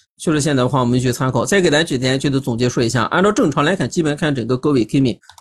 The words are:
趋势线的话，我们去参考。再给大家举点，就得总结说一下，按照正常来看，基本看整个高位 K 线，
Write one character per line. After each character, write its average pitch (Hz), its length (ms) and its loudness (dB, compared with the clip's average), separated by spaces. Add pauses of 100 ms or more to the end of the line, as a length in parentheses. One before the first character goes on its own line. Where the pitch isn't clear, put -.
(160)
趋 - 160 -2
势 151 80 0
线 147 160 0
的 123 100 2
话， 131 140 0
我 123 60 2
们 123 120 2
去 123 140 0
参 131 180 -2
考。 117 140 0
再 202 160 2
给 175 80 4
大 143 80 2
家 165 80 2
举 147 140 -4
点， 131 200 0
就 143 120 -2
得 135 100 0
总 120 160 -4
结 123 100 0
说 123 160 0
一 117 60 0
下， 113 160 0
按 170 180 0
照 208 80 4
正 208 200 2
常 151 120 0
来 175 140 0
看， 131 120 -4
基 175 140 -4
本 147 140 -2
看 151 180 -2
整 113 120 -4
个 127 100 0
高 147 140 -2
位 131 160 2
K 139 180 0
线， 120 160 -2 (200)